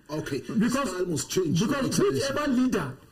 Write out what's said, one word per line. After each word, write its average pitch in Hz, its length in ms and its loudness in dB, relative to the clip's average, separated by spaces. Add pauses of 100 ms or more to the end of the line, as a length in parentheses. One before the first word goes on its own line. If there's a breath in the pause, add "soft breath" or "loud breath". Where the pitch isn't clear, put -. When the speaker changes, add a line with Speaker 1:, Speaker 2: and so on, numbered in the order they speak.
Speaker 1:
Okay, 151 300 -6
the - 140 -10
Speaker 2:
Because, 247 360 2
Speaker 1:
style 180 160 -2
must 160 240 -4
change, 170 300 0
Speaker 2:
because 220 100 2 (120)
Speaker 1:
Your 247 40 0
Excellency. - 340 2 (140)
Speaker 2:
whichever 294 180 0
leader, 220 460 0 (140)